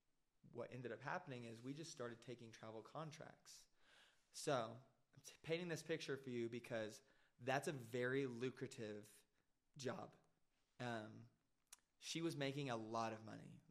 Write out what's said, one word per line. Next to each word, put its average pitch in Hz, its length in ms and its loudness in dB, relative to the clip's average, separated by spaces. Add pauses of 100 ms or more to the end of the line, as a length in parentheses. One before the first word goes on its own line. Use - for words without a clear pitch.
(520)
what 117 200 -4
ended 123 200 -4
up 113 100 -6
happening 139 420 -2
is 113 180 -8
we 135 120 -4
just 156 180 -8
started 117 300 -4
taking 120 280 -8
travel 110 300 -8
contracts. - 800 -8 (720)
So - 220 2
I'm 117 720 -2
t-, - 160 -14
painting 170 260 2
this 160 140 0
picture 151 340 0
for 135 140 -4
you 117 180 4
because 117 540 0 (420)
that's 135 240 6
a 165 40 2
very 127 540 4
lucrative 117 800 -2 (720)
job. 123 340 0 (720)
Um, 113 460 0 (720)
she - 240 0
was 165 120 4
making 139 360 4
a 117 60 4
lot 113 360 4
of 110 140 -6
money, 110 340 -10 (100)